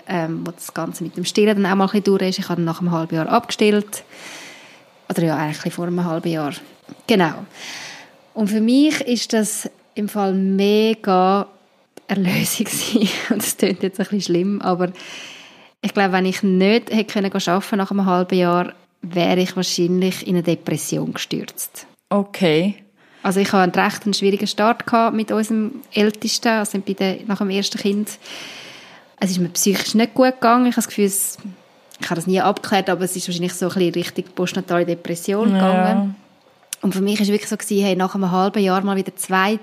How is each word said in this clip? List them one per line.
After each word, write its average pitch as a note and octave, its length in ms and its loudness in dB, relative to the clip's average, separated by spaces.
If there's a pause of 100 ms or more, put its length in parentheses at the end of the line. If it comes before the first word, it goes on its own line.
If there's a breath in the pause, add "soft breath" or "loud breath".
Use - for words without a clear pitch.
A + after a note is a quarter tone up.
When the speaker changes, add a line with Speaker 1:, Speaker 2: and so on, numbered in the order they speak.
Speaker 1:
ähm, E3 360 -4
wo E3+ 60 -6
das - 220 -16
Ganze E3+ 320 -8
mit E3 100 -10
dem F3+ 100 -6
Stillen G#3 360 2
dann F#3 100 2
auch G3 60 2
mal G3 80 4
ein F#3+ 60 -2
bisschen G#3 120 0
durch G3 260 2
ist. F#3 100 -4
Ich F#3+ 100 -6
habe F3 120 -2
nach E3 200 -2
einem F3 100 0
halben E3 240 -2
Jahr D#3+ 140 -2
abgestillt. G#3 760 0 (1040 loud breath)
Oder F#3 140 0
ja, D#3 140 2
eigentlich D3+ 360 -4
vor F3 140 -6
einem F3 160 -2
halben E3 260 -2
Jahr. D#3 240 -2 (540)
Genau. F#3 260 4 (1000 loud breath)
Und G#3+ 160 0
für G#3+ 120 2
mich C#4 400 4
ist A#3+ 320 -2
das - 360 0 (260)
im G#3 140 -2
Fall G3 240 0
mega G3 1120 4 (600)
Erlösung F#3+ 580 0
<laughs> - 0 -
gewesen. - 440 0 (200)
Und G3+ 120 0
das - 160 -4
klingt F#3+ 260 0
jetzt F#3+ 160 -4
ein G3 60 -2
bisschen G#3 160 -2
schlimm, F3+ 400 0
aber F3+ 300 0 (880 loud breath)
ich - 120 -4
glaube, G3 180 2
wenn F#3 140 2
ich F#3 180 -2
nicht G3 480 4
hätte G#3+ 140 0
können G3+ 260 -2
gehen G3 160 -2
arbeiten G3 300 0
nach G3 140 -2
einem G3+ 140 0
halben F3+ 320 2
Jahr, F3 360 2 (280)
wäre F3+ 380 2
ich F3+ 160 0
wahrscheinlich F3+ 720 0
in F#3 80 0
eine F3 80 0
Depression D#3+ 720 -2
gestürzt. - 720 -10 (220)
Speaker 2:
Okay. G3 640 0 (480 soft breath)
Speaker 1:
Also F#3+ 180 0
ich F#3+ 100 0
hatte F#3 280 4
einen F#3+ 100 4
recht - 160 -8
einen G3+ 80 0
schwierigen G3 340 0
Start A3+ 380 0
gehabt A3+ 300 2
mit G#3+ 160 -4
unserem G#3+ 400 0 (220)
Ältesten, G#3+ 560 0
also G#3+ 300 0
bei G3 140 -4
der, F#3 240 -2 (100)
nach G3 120 0
dem G3+ 100 0
ersten G3 280 -2
Kind. G#3 400 -2 (1000 loud breath)
Es F#3 120 0
ist F#3 80 -2
mir F3 100 0
psychisch - 460 0
nicht A#3 180 2
gut C4 220 4
gegangen. B3 320 4
Ich A#3+ 60 2
habe A#3 120 0
das - 20 -10
Gefühl, G#3 180 0
es, - 320 -4 (640)
ich - 100 -6
habe F3 60 -2
das E3 120 -4
nie F#3 120 2
abgeklärt, F#3+ 500 0
aber F3+ 160 0
es - 100 -6
ist F3+ 120 -6
wahrscheinlich F3+ 260 -4
so F#3 140 -2
ein E3 60 -2
bisschen F3 200 2
Richtung F3 300 -4 (120)
postnatale F3 500 0
Depression F3 680 -2
Speaker 2:
Ja. - 0 -
Speaker 1:
gegangen. F#3+ 600 2 (680)
Und F#3+ 120 0
für F#3+ 80 -2
mich G#3 180 0
war G#3+ 40 2
es G3+ 80 2
wirklich G#3 180 0
so G#3+ 80 -4
gewesen, G3+ 280 0
hey, F#3+ 120 2
nach F#3 180 -2
einem F#3+ 160 0
halben G3 320 2
Jahr F#3+ 180 2
mal G3 140 0
wieder F#3+ 220 -4
zwei F#3+ 460 0